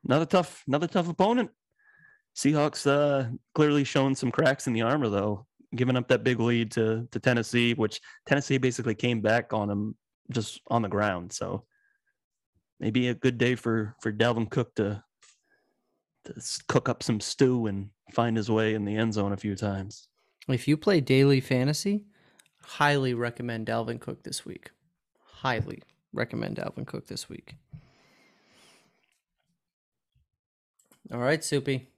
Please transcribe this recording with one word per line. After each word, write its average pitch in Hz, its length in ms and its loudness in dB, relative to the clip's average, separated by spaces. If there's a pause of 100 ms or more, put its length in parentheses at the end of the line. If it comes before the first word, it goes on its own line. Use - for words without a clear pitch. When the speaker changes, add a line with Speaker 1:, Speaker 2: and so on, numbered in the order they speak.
Speaker 1:
another 151 220 2
tough, - 420 0
another 147 180 0
tough 175 220 0
opponent. 233 420 2 (880)
Seahawks, 147 500 0
uh, 139 420 2 (260)
clearly 147 280 4
showing 135 320 2
some 123 160 -2
cracks 139 380 2
in 123 40 0
the 113 100 0
armor, 127 260 2
though, 101 380 -2 (280)
giving 127 220 2
up 120 120 0
that 123 140 4
big 123 160 2
lead 117 340 2
to, 113 380 0
to - 80 -6
Tennessee, 120 560 2
which 107 260 -2 (260)
Tennessee 139 320 2
basically 120 360 -2
came 120 260 0
back 113 320 0
on 104 180 -2
'em 104 260 -4 (340)
just 117 380 -4
on 120 140 2
the 101 60 -2
ground. 92 440 -2
So 95 320 -8 (1120)
maybe 123 300 0
a 120 60 0
good 123 240 0
day 127 180 2
for, 110 440 -2
for 113 120 -4
Dalvin 113 360 0
Cook - 280 -4
to, 101 260 -2 (1200)
to - 100 -14
s-, - 320 -10
cook - 200 2
up - 140 -4
some 107 180 0
stew 127 460 2
and 98 240 -6 (220)
find 117 240 2
his 110 140 -2
way 110 240 2
in 107 100 -2
the 101 120 -4
end 110 180 0
zone 101 180 0
a 98 40 -2
few 98 200 -4
times. 98 520 -6 (380)
Speaker 2:
If 131 220 -2
you 151 80 4
play 175 240 2
daily 135 400 6
fantasy, 147 640 0 (580)
highly 139 520 2
recommend 117 520 -6
Dalvin 117 320 -4
Cook - 240 -12
this - 220 -10
week. - 260 -16 (540)
Highly - 580 -6 (300)
recommend - 440 -4
Dalvin - 300 -8
Cook - 200 -12
this - 220 -12
week. - 280 -18 (3500)
All 117 60 -6
right, 147 240 0
Soupy. 135 560 -2